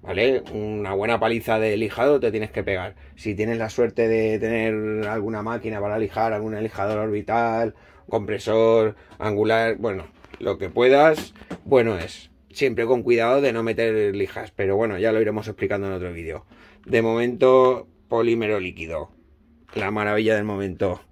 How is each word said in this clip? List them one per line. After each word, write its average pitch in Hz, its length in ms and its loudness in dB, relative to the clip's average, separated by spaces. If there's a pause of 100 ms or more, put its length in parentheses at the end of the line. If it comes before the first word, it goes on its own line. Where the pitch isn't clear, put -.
¿vale? 113 400 0 (100)
Una 104 440 -6
buena 107 240 0
paliza 113 400 0
de 107 180 0
lijado 123 420 2
te 120 120 0
tienes 107 180 -4
que 104 140 -6
pegar. 92 320 -4 (200)
Si 104 200 -6
tienes 113 240 -2
la 110 100 -6
suerte 113 380 0
de 110 320 2
tener 110 680 -2
alguna 107 360 -6
máquina 113 360 -6
para 104 200 -4
lijar, 110 340 -2
algún 107 260 -6
lijador 107 380 -4
orbital, 110 760 -2 (340)
compresor, 110 880 4 (240)
angular, 110 580 2
bueno, 95 300 -4 (320)
lo 98 180 -2
que 95 120 -6
puedas, 139 640 4 (280)
bueno 113 360 4
es. - 320 -12 (180)
Siempre 117 380 -2
con 120 160 2
cuidado 120 360 2
de 135 140 0
no 113 80 -2
meter 110 540 0
lijas, 101 340 -6
pero 98 260 -2
bueno, 107 220 -2
ya 110 140 0
lo 110 100 2
iremos 107 260 -2
explicando 98 380 -4
en 95 80 -6
otro 90 180 -8
vídeo. 82 320 -12 (440)
De 117 160 2
momento, 123 840 4 (200)
polímero 113 520 0
líquido, 80 520 -8 (640)
la 101 160 -4
maravilla 107 420 0
del 104 100 0
momento. 98 580 -4 (100)